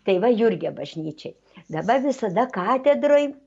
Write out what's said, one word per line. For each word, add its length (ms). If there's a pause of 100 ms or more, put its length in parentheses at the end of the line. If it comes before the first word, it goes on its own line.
Tai 180
va 100
Jurgio 480
bažnyčiai. 580 (320)
Dabar 380
visada 420
katedroj 800 (220)